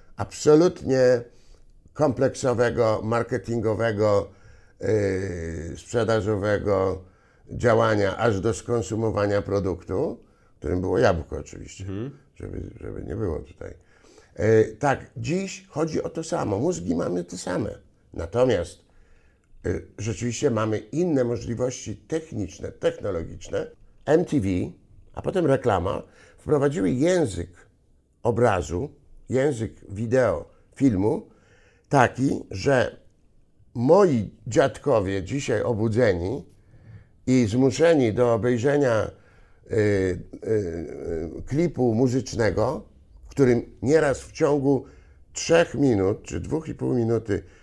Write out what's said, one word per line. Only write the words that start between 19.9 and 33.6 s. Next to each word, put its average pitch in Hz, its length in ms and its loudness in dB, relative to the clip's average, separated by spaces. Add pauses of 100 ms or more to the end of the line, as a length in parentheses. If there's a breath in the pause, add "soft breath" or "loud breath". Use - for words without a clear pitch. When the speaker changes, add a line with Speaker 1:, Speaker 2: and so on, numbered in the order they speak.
Speaker 1:
rzeczywiście 117 540 -4
mamy 110 260 0
inne 151 460 -2
możliwości 117 720 -6
techniczne, 104 760 -8
technologiczne. - 960 -6 (380)
M 165 200 4
T 156 140 0
V, 98 80 -2 (640)
a - 80 -12
potem 180 240 -2
reklama, 113 580 0 (340 soft breath)
wprowadziły 147 540 0
język 131 580 0 (760)
obrazu, 98 680 0 (380)
język 127 440 -2 (160)
wideo, 110 600 0 (260 soft breath)
filmu, 120 540 2 (600 soft breath)
taki, 135 640 2
że 117 460 0 (760)